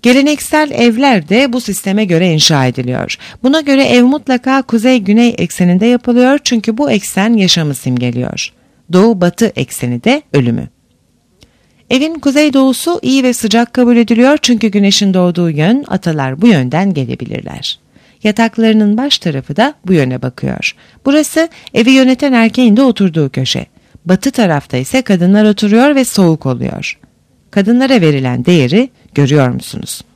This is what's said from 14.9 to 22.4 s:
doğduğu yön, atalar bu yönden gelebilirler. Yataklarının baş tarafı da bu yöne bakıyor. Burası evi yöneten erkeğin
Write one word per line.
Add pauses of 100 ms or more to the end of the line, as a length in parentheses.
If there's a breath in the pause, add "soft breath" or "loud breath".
doğduğu
yön,
atalar
bu
yönden
gelebilirler. (440 soft breath)
Yataklarının
baş
tarafı
da (140)
bu
yöne
bakıyor. (300 soft breath)
Burası (240 loud breath)
evi
yöneten
erkeğin